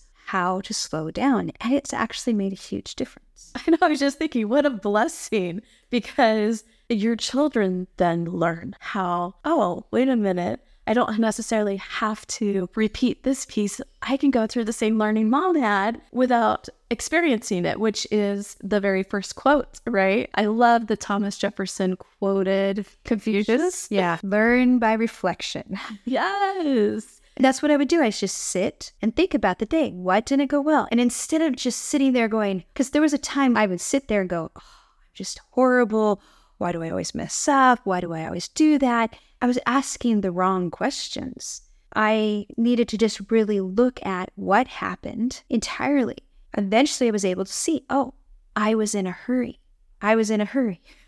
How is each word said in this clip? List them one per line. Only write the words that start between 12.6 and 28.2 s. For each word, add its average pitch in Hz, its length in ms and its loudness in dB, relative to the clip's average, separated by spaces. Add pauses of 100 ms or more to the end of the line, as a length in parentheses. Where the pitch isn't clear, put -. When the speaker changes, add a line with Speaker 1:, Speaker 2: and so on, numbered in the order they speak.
Speaker 2:
repeat 220 480 0
this 262 220 -2
piece. - 360 -4 (200)
I 254 140 -2
can 277 160 2
go 220 160 2
through 233 180 -4
the 226 80 -4
same 220 240 0
learning 214 320 2
mom 330 260 2
had 220 460 0 (120)
without 233 560 2 (200)
experiencing 233 760 0
it," 160 140 -2
which 214 300 -2
is 202 540 -2
the 196 160 0
very 190 240 0
first - 320 -6
quote, - 500 2
right? 196 500 2
I 214 100 2
love 233 420 4
the 220 80 -2
Thomas 202 420 -4
Jefferson 190 600 -4
quoted 196 880 -2 (180)
Confucius. 220 880 0
Speaker 1:
Yeah. 175 320 0
Learn 240 560 4
by 226 140 2
reflection. - 840 -4 (140)
<laughs> 208 140 -16
Speaker 2:
Yes. 277 1120 -2 (200)
Speaker 1:
That's 262 220 2
what 294 80 2
I 294 80 4
would 269 120 0
do. 339 120 4
I 233 80 4
just 196 280 -4